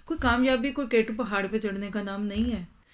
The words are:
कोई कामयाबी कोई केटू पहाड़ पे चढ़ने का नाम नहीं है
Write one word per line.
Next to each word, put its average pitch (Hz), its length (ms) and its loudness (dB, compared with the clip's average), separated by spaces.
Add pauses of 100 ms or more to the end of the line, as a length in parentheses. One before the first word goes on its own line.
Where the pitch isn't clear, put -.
कोई 330 120 -4
कामयाबी 254 540 2
कोई 277 160 -4
केटू 226 260 2
पहाड़ 208 340 -2
पे 214 120 0
चढ़ने 202 320 -4
का 208 120 -4
नाम 202 180 -6
नहीं 208 300 0
है 180 160 -4 (260)